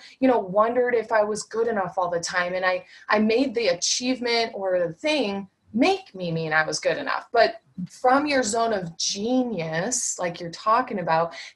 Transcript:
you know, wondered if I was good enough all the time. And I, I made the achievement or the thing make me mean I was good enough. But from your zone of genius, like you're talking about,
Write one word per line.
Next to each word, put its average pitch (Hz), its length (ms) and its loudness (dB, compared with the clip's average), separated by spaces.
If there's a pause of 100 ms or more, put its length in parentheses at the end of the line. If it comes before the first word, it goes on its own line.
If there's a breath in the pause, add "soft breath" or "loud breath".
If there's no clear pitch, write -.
(200 loud breath)
you 262 80 6
know, 240 100 6
wondered 226 560 2
if 220 180 0
I 214 120 4
was 208 200 -4
good 233 220 -2
enough 196 300 -2
all 180 140 0
the 170 100 -2
time. 180 320 -2
And 185 140 -2
I, 180 180 0 (240 loud breath)
I 214 120 4
made 220 340 2
the 226 140 0
achievement 233 840 -2
or 190 320 -2
the 160 60 -6
thing 202 560 -2 (240)
make 349 420 0
me 180 160 -6
mean 160 220 -4
I 156 140 4
was 156 120 -4
good 160 200 0
enough. - 340 -6
But 220 300 4 (280)
from 269 360 2
your 269 160 2
zone 226 300 0
of 180 240 -4
genius, 202 1200 -2
like 175 220 -4
you're 175 100 -8
talking 226 500 0
about, 165 340 0 (220 loud breath)